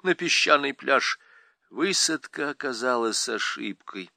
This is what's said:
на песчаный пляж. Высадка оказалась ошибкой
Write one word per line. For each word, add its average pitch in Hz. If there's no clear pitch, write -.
на 180
песчаный 143
пляж. -
Высадка 156
оказалась 120
ошибкой 101